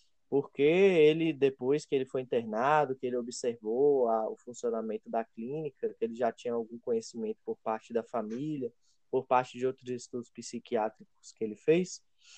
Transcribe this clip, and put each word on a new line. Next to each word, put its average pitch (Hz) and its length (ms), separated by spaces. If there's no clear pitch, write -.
porque 139 320
ele, 160 720
depois 135 520
que 147 100
ele 131 100
foi 131 160
internado, 127 760
que - 120
ele 123 100
observou 123 880
a, 110 220
o 110 80
funcionamento 113 720
da 113 160
clínica, 131 720
que 113 80
ele 113 100
já 117 160
tinha 120 220
algum 117 240
conhecimento 113 640
por 113 200
parte 110 280
da 113 120
família, 120 680
por 123 160
parte 127 320
de 123 100
outros 123 220
estudos 120 400
psiquiátricos - 1080
que - 80
ele 107 120
fez, 175 460